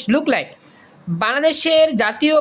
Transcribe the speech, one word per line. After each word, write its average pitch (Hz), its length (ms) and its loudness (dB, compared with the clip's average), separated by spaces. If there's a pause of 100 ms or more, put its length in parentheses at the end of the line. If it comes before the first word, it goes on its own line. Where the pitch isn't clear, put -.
(140)
look 302 120 -2
like? 214 240 -2 (580)
বাংলাদেশের 294 880 0
জাতীয় 226 440 0